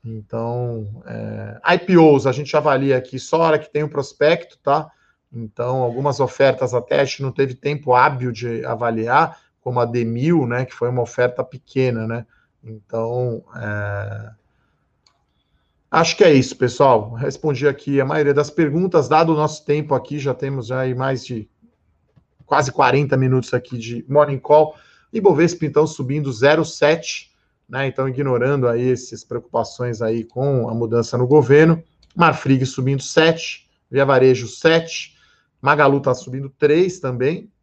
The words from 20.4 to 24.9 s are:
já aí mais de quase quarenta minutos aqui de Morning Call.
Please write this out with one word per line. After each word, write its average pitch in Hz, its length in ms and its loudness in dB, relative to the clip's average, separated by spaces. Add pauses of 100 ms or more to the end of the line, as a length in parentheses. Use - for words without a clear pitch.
já 127 140 -4
aí 131 120 -2
mais 131 320 -4
de 110 240 -12 (960)
quase 143 260 0
quarenta 135 440 2
minutos 131 380 0
aqui 123 240 -6
de 117 320 -10
Morning 143 280 2
Call. 151 380 2 (380)